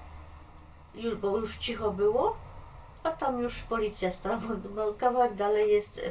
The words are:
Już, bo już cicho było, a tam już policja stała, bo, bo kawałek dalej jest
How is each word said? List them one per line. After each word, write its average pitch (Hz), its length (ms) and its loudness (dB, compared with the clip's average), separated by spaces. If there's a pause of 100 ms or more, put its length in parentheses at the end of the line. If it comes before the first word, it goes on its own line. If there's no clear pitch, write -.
(960)
Już, 226 200 -2
bo 196 240 0
już 220 200 -4
cicho 226 320 -2
było, 220 460 4 (640)
a 330 80 2
tam 269 300 0
już 240 220 -2
policja 214 480 0
stała, 202 260 -2
bo, 208 320 -6
bo 208 260 -2
kawałek 247 400 4
dalej 208 380 4
jest 208 280 2 (100)